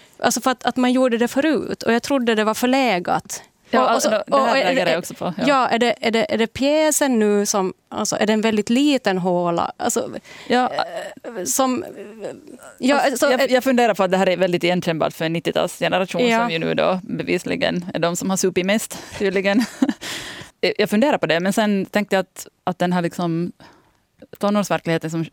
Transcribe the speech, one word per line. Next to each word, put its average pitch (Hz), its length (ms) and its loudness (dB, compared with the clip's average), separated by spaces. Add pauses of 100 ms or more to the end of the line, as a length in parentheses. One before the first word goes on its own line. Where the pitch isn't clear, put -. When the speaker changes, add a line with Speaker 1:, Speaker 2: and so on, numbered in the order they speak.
(180)
Speaker 1:
Alltså, 240 220 -4
för 262 100 0
att, 247 140 -4
att 247 120 -2
man 254 160 2
gjorde 247 260 2
det 233 100 0
förut 277 540 -2
och 233 100 2
jag 233 100 2
trodde 240 320 0
det 214 100 2
var 214 100 2
förlegat. 247 880 0 (320)
Speaker 2:
Ja, 240 60 4
Speaker 1:
Och, 254 60 4
och - 60 2
Speaker 2:
alltså, 254 180 2
Speaker 1:
så, 214 40 2 (120)
Speaker 2:
det - 100 2
här 262 140 4
Speaker 1:
och 254 80 2
är, 269 60 2
Speaker 2:
reagerar 180 220 2
jag 165 80 2
Speaker 1:
är, 165 40 0
Speaker 2:
också - 160 -8
på, - 100 -8 (140)
ja. 240 80 -2
Speaker 1:
ja, 269 220 4
är 233 100 0
det, 240 220 2
är 226 100 0
det, 220 240 0
är 220 40 -2
det 226 80 2
pjäsen 285 720 2
nu 208 280 2
som, 190 260 0 (160)
alltså, - 320 -4
är 214 60 2
det 208 60 2
en 220 80 2
väldigt 214 300 0
liten 247 480 2
håla? 175 580 0
Alltså, - 340 -4 (380)
Speaker 2:
Ja. 247 220 0 (540)
Speaker 1:
eh, 190 200 -8
som, 254 400 -2 (960)
ja, 285 180 2
Speaker 2:
Fast 269 140 0
Speaker 1:
alltså, - 200 0
Speaker 2:
jag, 247 100 2
Speaker 1:
eh, 254 120 2
Speaker 2:
jag 247 120 2
funderar 240 300 4
på 196 80 0
att 185 80 2
det 185 60 2
här 190 120 2
är 180 80 2
väldigt 180 280 0
igenkännbart 165 480 0
för - 120 -6
en 160 80 -2
nittiotalsgeneration 175 960 0
Speaker 1:
Ja. 226 120 2
Speaker 2:
som 233 100 -2
ju 165 80 -2
nu 165 160 -2
då 170 280 2
bevisligen 170 840 -2 (100)
är - 40 -4
de 170 180 0
som 190 140 -4
har 190 60 0
supit 185 300 0
mest, 208 320 -2 (200)
tydligen. 196 460 2 (160)
<laughs> - 840 -6
Jag, 180 140 2
jag 208 120 0
funderar 226 280 4
på - 80 0
det, 160 140 2
men 190 120 0
sen 208 340 0
tänkte 208 300 0
jag 190 40 4
att, - 260 -12 (180)
att 180 140 -4
den 180 140 0
här 180 100 0
liksom 170 500 -2 (840)
tonårsverkligheten 175 720 0
som, 165 220 -2